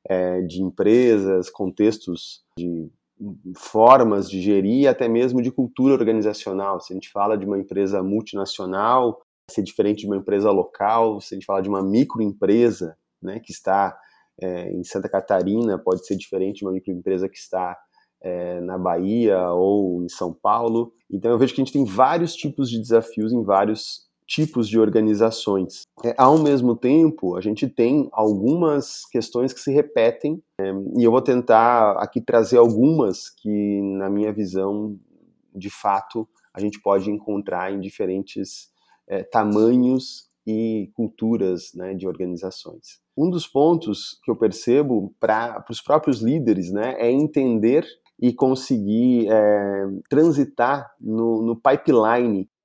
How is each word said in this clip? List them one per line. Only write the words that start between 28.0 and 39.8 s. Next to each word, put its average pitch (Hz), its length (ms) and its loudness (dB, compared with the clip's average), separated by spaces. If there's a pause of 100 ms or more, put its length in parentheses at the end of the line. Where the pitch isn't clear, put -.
algumas 135 960 0
questões 123 440 -2
que - 80 -16
se 139 120 -6
repetem, 143 680 0 (220)
é, 95 100 -4 (240)
e 120 80 4
eu 117 60 6
vou 127 120 4
tentar 120 720 4
aqui - 280 -4
trazer 120 380 2
algumas 117 720 4
que, 101 500 -4 (160)
na 98 140 -4
minha 104 200 -2
visão, 101 640 -4 (600)
de 98 160 -12
fato, 101 580 -4 (240)
a 92 60 -12
gente 104 200 -4
pode 98 300 0
encontrar 101 640 -6
em 98 60 -6
diferentes, 98 880 -8 (380)
é, 95 160 -6
tamanhos 120 1040 0 (180)